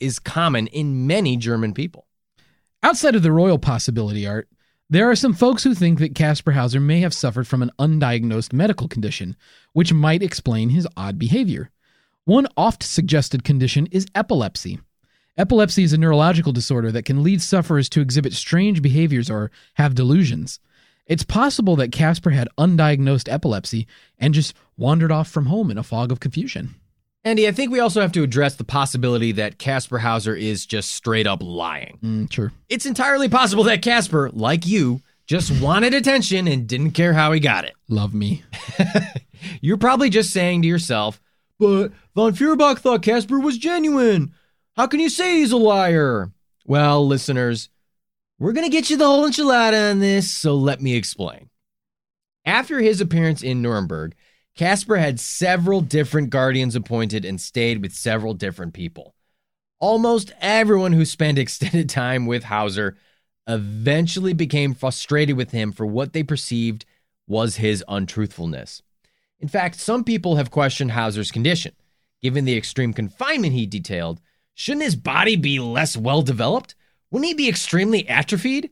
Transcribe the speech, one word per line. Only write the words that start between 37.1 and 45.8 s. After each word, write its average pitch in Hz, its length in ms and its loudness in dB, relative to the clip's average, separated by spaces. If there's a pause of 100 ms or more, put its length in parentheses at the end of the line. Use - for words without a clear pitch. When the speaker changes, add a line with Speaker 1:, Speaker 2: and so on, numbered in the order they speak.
Speaker 1:
how 156 180 4
he 160 80 2
got 120 240 0
it. - 100 -12 (140)
Speaker 2:
Love 104 260 -2
me. 104 300 -2 (580)
Speaker 1:
<laughs> - 600 -12
You're 185 160 2
probably 247 320 2
just 180 220 2
saying 175 320 2
to 165 40 4
yourself, 127 540 -2 (360)
"But 196 360 2 (200)
von 220 200 2
Feuerbach 285 460 2
thought 240 220 2
Caspar 233 380 0
was 269 180 0
genuine. 269 760 0 (440)
How 240 100 2
can 294 140 0
you 330 80 0
say 349 300 0
he's 262 120 2
a 247 60 2
liar?" 170 760 2 (340)